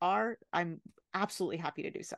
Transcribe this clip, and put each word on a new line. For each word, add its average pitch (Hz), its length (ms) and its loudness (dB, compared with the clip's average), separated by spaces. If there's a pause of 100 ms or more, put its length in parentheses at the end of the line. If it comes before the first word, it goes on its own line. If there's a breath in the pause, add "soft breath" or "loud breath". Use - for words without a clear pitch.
are, 214 340 4 (160)
I'm 170 280 0 (340)
absolutely 190 420 0
happy 160 260 -4
to 156 80 -4
do - 120 -8
so. - 160 -8